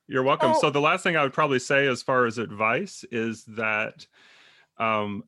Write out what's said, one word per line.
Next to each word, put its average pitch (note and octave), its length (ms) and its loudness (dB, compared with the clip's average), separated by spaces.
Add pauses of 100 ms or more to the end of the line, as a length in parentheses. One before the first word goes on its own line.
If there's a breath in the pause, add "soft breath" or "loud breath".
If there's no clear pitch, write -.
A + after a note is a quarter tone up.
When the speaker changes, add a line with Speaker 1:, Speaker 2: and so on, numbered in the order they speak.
Speaker 1:
You're C3 160 -2
welcome. D3+ 320 2
Speaker 2:
Oh. D#4 60 2
Speaker 1:
So D#3+ 100 4
the C#3+ 100 0
last E3+ 220 2
thing F3 140 0
I D3+ 40 4
would C3+ 120 0
probably C#3+ 260 2
say C#3 260 2
as B2+ 160 0
far B2+ 240 2
as A2+ 140 -4
advice A2 720 -4
is A2+ 380 -6
that, A2 580 -6 (720 soft breath)
um, G#2+ 480 -2